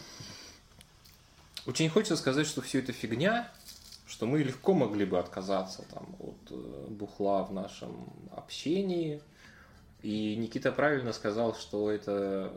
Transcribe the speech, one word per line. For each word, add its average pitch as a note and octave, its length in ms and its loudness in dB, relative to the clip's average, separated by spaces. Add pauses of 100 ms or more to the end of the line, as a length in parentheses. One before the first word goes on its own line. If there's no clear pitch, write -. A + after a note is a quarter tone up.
(1700)
очень D#3+ 240 2
хочется G#3 280 4
сказать, C#3+ 300 2
что D3 140 -4
всё - 180 0
это B2+ 140 -4
фигня, F3 580 0 (560)
что - 180 -4
мы C#3+ 140 4
легко C3+ 340 4
могли G#2 320 4
бы F#2 140 2
отказаться F#2+ 640 -2 (100)
там - 140 -12 (120)
от, - 320 -14
э, B1+ 380 -10
бухла G2+ 540 2
в G2 100 -6
нашем F#2+ 540 -8 (280)
общении. E3+ 880 -2 (800)
И G#2+ 360 0
Никита A#2 340 0
правильно C3+ 420 2
сказал, A2 420 2
что G#2 360 0
эта G2 640 0